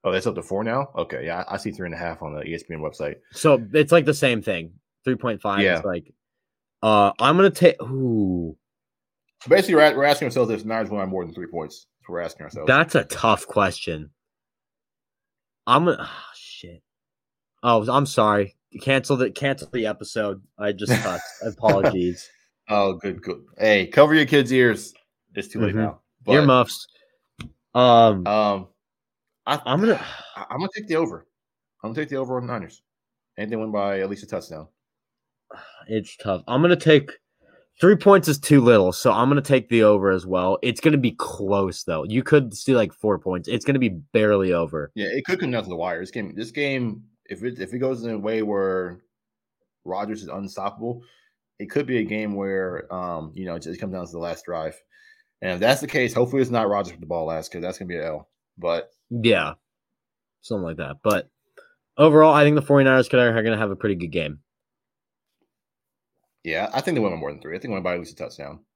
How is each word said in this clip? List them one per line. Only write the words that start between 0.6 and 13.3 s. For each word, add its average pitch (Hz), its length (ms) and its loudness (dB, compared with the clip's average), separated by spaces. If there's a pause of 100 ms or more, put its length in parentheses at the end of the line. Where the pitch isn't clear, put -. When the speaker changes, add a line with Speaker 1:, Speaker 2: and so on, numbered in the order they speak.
Speaker 1:
now? 123 340 -4
Okay, - 280 -8
yeah, 85 220 -6
I, - 60 -10
I 98 40 -8
see 98 140 -8
three 90 160 -12
and 82 60 -10
a 76 40 -12
half 82 240 -10
on 76 120 -12
the 76 100 -10
E 80 120 -10
S 80 80 -12
P 85 100 -14
N 80 80 -12
website. 76 340 -8 (180)
Speaker 2:
So 131 400 4
it's, 147 180 4
like, 165 140 6
the 147 80 2
same 123 280 0
thing. 85 320 -6 (300)
Three 131 120 -2
point 113 260 -6
five 101 220 -2
Speaker 1:
Yeah. 87 160 2
Speaker 2:
is, 80 40 -10
like, 87 300 -6 (720)
uh, 104 360 6
I'm 139 160 4
gonna 190 140 6
take, - 320 4
ooh. 107 720 -2 (880)
Speaker 1:
So 123 80 -14
basically, 196 260 4
we're, 151 220 6
we're 139 60 0
asking 143 240 2
ourselves 120 240 0
if 107 100 -4
the 107 60 -10
Niners 110 240 -4
win 104 80 -4
by 95 80 -2
more 92 180 -6
than 78 80 -16
three 87 140 -12
points. 78 400 -12 (120)
That's - 100 -20
what 87 40 -10
we're 87 80 -4
asking 82 220 -10
ourselves. 73 240 -8
Speaker 2:
That's 147 260 2
a 135 120 2
tough - 420 -2